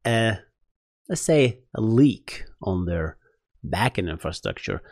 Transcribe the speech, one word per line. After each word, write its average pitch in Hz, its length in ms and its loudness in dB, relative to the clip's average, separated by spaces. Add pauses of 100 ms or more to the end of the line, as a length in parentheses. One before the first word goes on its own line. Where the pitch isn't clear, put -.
a, 113 340 0 (680)
let's 175 140 -6
say, 139 400 4 (120)
a - 60 -8
leak 117 640 2 (180)
on 90 240 -2
their 82 300 -4 (500)
backend 95 440 -2
infrastructure - 720 -8 (100)